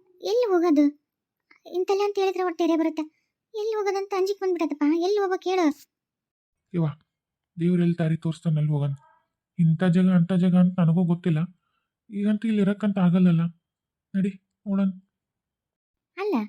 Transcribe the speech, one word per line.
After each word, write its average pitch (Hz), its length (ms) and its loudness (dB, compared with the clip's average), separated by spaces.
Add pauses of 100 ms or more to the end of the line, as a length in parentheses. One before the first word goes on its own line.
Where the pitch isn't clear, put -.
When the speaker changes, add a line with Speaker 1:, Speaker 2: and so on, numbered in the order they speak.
(320)
Speaker 1:
ಎಲ್ಲಿ 494 200 0
ಹೋಗೋದು? 320 360 4 (920)
ಇಂತೆಲ್ಲ 392 320 -2
ಅಂತ 403 140 -8
ಹೇಳಿದ್ರೆ 370 260 -2
ಒಟ್ಟು 330 140 -6
ತೆರೆ 330 200 2
ಬರುತ್ತೆ. 320 220 -4 (480)
ಎಲ್ಲಿ 440 240 -6
ಹೋಗೋದಂತ 392 420 -4
ಅಂಜಿಕ್ 392 240 -4
ಬಂದ್ಬಿಟ್ಟದಪ್ಪ. 320 420 -2 (200)
ಎಲ್ಲಿ 403 180 0
ಹೋಗ್ಬೇಕು 370 260 -4
ಹೇಳು? 370 160 0 (1080)
Speaker 2:
ಇವ, 165 120 0 (720)
ದೇವ್ರ 175 260 0
ಎಲ್ಲಿ 170 160 0
ದಾರಿ 160 240 -2
ತೋರಿಸ್ತಾನೆ 160 360 -2
ಅಲ್ಲಿ 151 140 0
ಹೋಗೋಣ. 143 200 -2 (680)
ಇಂಥ 262 220 2 (140)
ಜಾಗ, 185 120 4 (120)
ಅಂಥ 170 120 0 (100)
ಜಾಗ 180 220 2
ಅಂತ 180 160 2
ನನಗೂ 165 320 2
ಗೊತ್ತಿಲ್ಲ. 170 280 -2 (680)
ಈಗಂತೂ 208 400 -2
ಇಲ್ಲಿ 214 160 0
ಇರಕ್ಕಂತ 202 400 -2
ಆಗಲ್ಲಲ್ಲ. 175 380 4 (720)
ನಡಿ, 190 180 -2 (340)
ನೋಡೋಣ. 196 240 0 (1300)
Speaker 1:
ಅಲ್ಲ, 381 180 -4 (140)